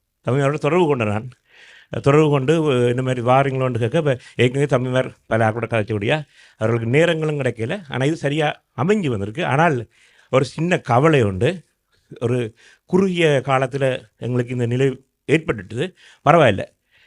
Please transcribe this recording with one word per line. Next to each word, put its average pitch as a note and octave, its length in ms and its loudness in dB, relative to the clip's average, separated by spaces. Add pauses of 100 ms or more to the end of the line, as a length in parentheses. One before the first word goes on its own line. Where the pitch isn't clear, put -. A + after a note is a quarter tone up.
(260)
தம்பிமாரோட C#3 320 0
தொடர்பு E3 280 0
கொண்டேன். B2+ 220 0
நான் - 960 -10
தொடர்பு D3 280 4
கொண்டு, D3 420 2
அஹ், B2 180 2
இந்த B2 120 -2
மாதிரி B2+ 260 -4
வாரீங்களோன்னு C3 500 2
கேட்க, A#2 200 -2
இப்ப D3 220 0 (160)
ஏற்கனவே B2+ 300 0
தம்பிமார் C3 500 -2 (100)
பல A2 240 0
ஆக்களோட A2+ 180 -4
கதைச்சபடியா A2+ 560 -2 (340)
அவர்களுக்கு A#2 400 0
நேரங்களும் D#3 420 0
கிடைக்கல. B2+ 500 -4
ஆனா C3 160 -2
இது D#3+ 100 0
சரியா D3+ 480 -4 (140)
அமைஞ்சு F#3 300 0
வந்திருக்கு. A2+ 380 -4
ஆனால் C#3 440 0 (400)
ஒரு C3 160 2
சின்ன E3 340 -2
கவலை C#3 420 2
உண்டு. A2 420 -2 (560)
ஒரு A#2+ 360 -4 (300)
குறுகிய E3+ 600 2
காலத்துல C3+ 580 -2 (140)
எங்களுக்கு B2 360 -4
இந்த B2 120 -2
நிலை B2+ 400 -2 (220)
ஏற்பட்டுட்டுது. C3 640 -4 (360)
பரவாயில்ல, B2+ 360 4 (420)